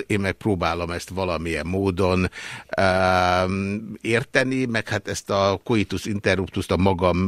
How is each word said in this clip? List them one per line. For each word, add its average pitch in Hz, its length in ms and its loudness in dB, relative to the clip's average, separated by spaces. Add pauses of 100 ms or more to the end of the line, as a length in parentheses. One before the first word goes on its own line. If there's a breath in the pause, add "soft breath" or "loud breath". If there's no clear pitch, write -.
Én 104 120 0
meg 95 140 0
próbálom 104 240 -2 (340)
ezt 85 180 -8
valamilyen 82 580 -4
módon, 92 580 2 (420 loud breath)
ehm, 92 1080 2 (260)
érteni, 131 640 0
meg 113 220 -4
hát 104 200 -4
ezt - 220 -6
a 98 340 2
coitus 98 420 0
interruptust 98 640 -2
a 87 60 4
magam 90 400 2 (100)